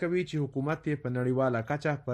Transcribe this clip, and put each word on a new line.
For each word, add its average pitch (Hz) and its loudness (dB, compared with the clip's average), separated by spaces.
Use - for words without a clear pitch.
کوي 175 2
چې - -4
حکومت 143 -2
یې 151 2
په 127 -4
نړیواله 127 2
کچه 147 0
په 127 -2